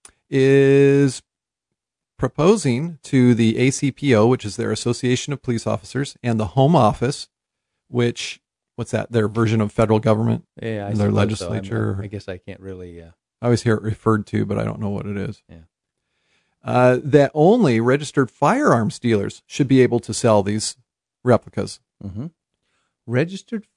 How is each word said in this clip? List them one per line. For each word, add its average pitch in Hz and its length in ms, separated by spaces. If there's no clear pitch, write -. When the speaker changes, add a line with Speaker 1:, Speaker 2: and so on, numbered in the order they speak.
Speaker 1:
is 139 920
proposing 151 840
to 123 320
the 113 240
A 127 120
C 135 200
P 135 240
O, 107 120
which 127 180
is 101 120
their 110 160
Association 123 600
of 131 100
Police 117 240
Officers, 110 560
and 117 180
the 104 80
Home 135 280
Office, 120 520
which, 120 520
what's 117 160
that, 107 200
their 110 160
version 110 320
of 104 120
federal 110 260
government? 113 460
Speaker 2:
Yeah, 107 260
I 104 60
Speaker 1:
Their - 20
Speaker 2:
suppose 107 40
so. 104 60
I'm 104 100
not, 104 60
Speaker 1:
legislature. 104 800
Speaker 2:
I 104 40
guess 101 220
I 92 100
can't 95 220
really, 90 420
uh, 82 80
Speaker 1:
I 120 40
always 120 160
hear 113 120
it - 80
referred 107 460
to, 107 180
but 104 120
I 110 60
don't 110 160
know 104 100
what 101 160
it 101 100
is. 101 320
Speaker 2:
Yeah. 85 80
Speaker 1:
Uh, 123 400
that 139 300
only 156 460
registered 131 500
firearms 156 680
dealers 104 480
should 139 220
be 131 140
able 117 180
to 117 140
sell 107 280
these 104 340
replicas. 101 580
Speaker 2:
Mm-hmm. 101 240
Registered 180 580